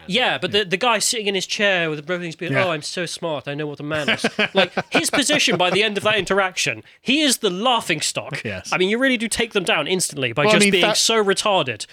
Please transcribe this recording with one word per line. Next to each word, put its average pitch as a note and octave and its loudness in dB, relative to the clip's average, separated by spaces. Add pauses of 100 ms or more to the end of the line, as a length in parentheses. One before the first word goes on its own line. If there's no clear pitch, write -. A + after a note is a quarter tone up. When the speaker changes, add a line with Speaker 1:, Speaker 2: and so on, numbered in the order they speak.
Speaker 1:
Yeah, F#3 0
but F3+ -4
the, G#3 2
the F3+ -2
guy A3+ 2
sitting G#3+ -2
in G3+ 0
his F3+ -2
chair F#3 0
with D3+ -6
everything's E3+ -6
being, D#3+ -4
Speaker 2:
Yeah. C3+ 2
Speaker 1:
"Oh, F3 0
I'm D#3 -4
so F3+ -6
smart, D#3 -6
I C#3+ -6
know D3+ -6
what C#3+ -10
a D3+ -10
man D3+ -2
is." A3 0 (140)
Speaker 2:
<laughs> G3+ -2
Speaker 1:
Like, F#3 2 (180)
his D#4 0
position C#4+ 2
by F3+ 2
the F#3 2
end G#3 -2
of - -4
that G#3+ 2
interaction, F#3 0 (180)
he C#4 2
is C#4 2
the G3+ 0
laughing G#3 0
stock. B2+ -6
Speaker 2:
Yes. G2 -6
Speaker 1:
I D3+ 2
mean, F#3 2
you A3+ 0
really C4 2
do A3+ -4
take A#3 -2
them G3 0
down E3 0
instantly D3 -2
by D3 2
Speaker 2:
Well, G#3+ 6
I - -
Speaker 1:
just G#3 6
Speaker 2:
mean, G3 4
Speaker 1:
being F#3 4
Speaker 2:
thou-, G#3 4
Speaker 1:
so A3+ 2
retarded, F#3+ 0